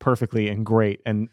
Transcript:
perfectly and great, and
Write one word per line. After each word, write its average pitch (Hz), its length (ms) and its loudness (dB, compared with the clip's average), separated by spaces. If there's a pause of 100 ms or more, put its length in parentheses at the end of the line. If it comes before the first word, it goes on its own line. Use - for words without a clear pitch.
perfectly 113 480 0
and 104 180 -4
great, 110 400 2
and 107 260 -2